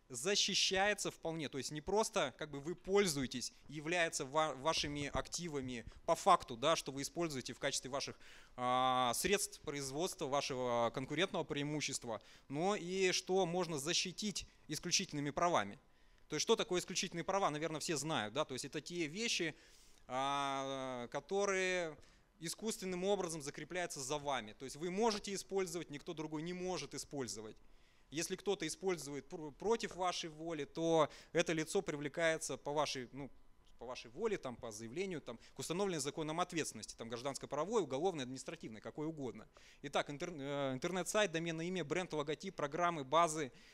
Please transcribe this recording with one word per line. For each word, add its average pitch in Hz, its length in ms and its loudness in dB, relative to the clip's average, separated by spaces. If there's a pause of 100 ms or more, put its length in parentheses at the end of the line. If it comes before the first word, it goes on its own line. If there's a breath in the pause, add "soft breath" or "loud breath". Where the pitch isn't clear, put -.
защищается 190 1000 2
вполне, 160 380 -4
то - 80 -8
есть 127 140 -4
не 151 100 -6
просто 190 560 2
как 151 140 -6
бы 143 100 -6
вы 160 140 -4
пользуетесь, 156 800 2 (160 loud breath)
является 156 580 0
ва-, 151 300 2
вашими 147 500 0
активами 135 800 -4 (180 loud breath)
по 170 100 4
факту, - 420 6
да, 147 200 4
что - 160 -4
вы 135 80 -4
используете 139 540 -2
в - 40 -20
качестве 139 320 -2
ваших, 127 280 -4 (380 loud breath)
а, 127 580 6
средств 190 480 0
производства, 143 640 -2
вашего 127 680 2
конкурентного 151 500 0
преимущества, 143 760 -2 (280 loud breath)
но 175 280 0
и 180 360 2
что 185 340 2
можно 170 320 0
защитить 175 680 -2 (220 soft breath)
исключительными 147 640 -2
правами. 135 480 2 (500 soft breath)
То 156 80 -4
есть 143 60 2
что 220 140 6
такое 180 240 2
исключительные 170 440 -4
права, 190 240 4
наверное, 151 320 -2
все 165 160 0
знают, 131 380 0
да, 147 100 2
то 135 100 -8
есть 127 120 -6
это 143 160 -6
те 175 240 -4
вещи, 175 480 0 (540 loud breath)
а, 135 1000 -2
которые 185 880 0 (420 loud breath)
искусственным 185 680 -4
образом 185 360 2
закрепляются 156 600 -6
за 139 180 0
вами. 127 340 -2
То 135 140 -12
есть 127 100 -10
вы 165 140 -4
можете 208 420 2
использовать, 180 580 -2
никто 147 220 -8
другой 156 300 -4
не 175 100 -4
может 180 400 -4
использовать. 110 640 -6 (540 soft breath)
Если 165 260 -4
кто-то 185 300 -2
использует 143 600 -4
пр-, 156 240 -8
против 202 440 0
вашей 180 320 -2
воли, 156 360 -6
то 165 440 4 (240 loud breath)
это 170 220 4
лицо 160 260 2
привлекается 151 800 0
по 143 140 -4
вашей, 139 400 0
ну, 131 180 -10 (480)
по 117 80 -12
вашей 123 240 -10
воле, 202 260 0
там, 123 200 -4
по 117 140 -8
заявлению, 131 520 -6
там, 117 160 -10 (160 loud breath)
к - 40 -20
установленной 170 420 0
законом 151 400 -2
ответственности, 147 560 -4
там, 117 120 -8
гражданско-правовой, 139 760 0
уголовной, 147 420 0
административной, 127 580 -10
какой 147 240 -6
угодно. 123 420 -6 (340 loud breath)
Итак, 147 280 0
интер-, 147 260 -6
э, 139 380 -2
интернет-сайт, 180 580 2
доменное 165 340 -2
имя, 180 180 -2
бренд, 165 280 -2
логотип, 151 420 -4
программы, 165 500 0
базы, 151 460 4 (240 loud breath)